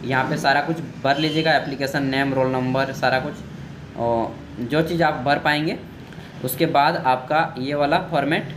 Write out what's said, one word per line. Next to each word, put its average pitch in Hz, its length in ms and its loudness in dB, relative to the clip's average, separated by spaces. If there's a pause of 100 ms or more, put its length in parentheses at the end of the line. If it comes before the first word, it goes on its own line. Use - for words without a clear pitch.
यहाँ 131 240 2
पे 156 80 0
सारा 143 240 4
कुछ 156 160 -2 (260)
भर 139 140 4
लीजिएगा, 156 380 2
एप्लीकेशन 139 500 -2
नेम, 135 280 0
रोल 131 140 2
नंबर, 131 460 0
सारा 131 260 2
कुछ, 147 140 -4 (640)
और 117 380 0 (260)
जो 143 200 2
चीज़ 165 220 0
आप 151 220 2
भर 143 140 4
पाएंगे। 151 380 0 (680)
उसके 147 220 0
बाद 151 320 4
आपका 139 640 2
ये 139 160 -2
वाला 147 220 2 (140)
फॉर्मेट 165 460 0